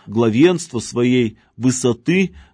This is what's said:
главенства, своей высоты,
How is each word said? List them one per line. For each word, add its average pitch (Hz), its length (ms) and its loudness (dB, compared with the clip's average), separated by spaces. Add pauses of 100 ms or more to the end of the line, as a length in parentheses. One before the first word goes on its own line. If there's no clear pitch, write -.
главенства, 117 720 0
своей 120 580 -2 (200)
высоты, 127 760 -2 (200)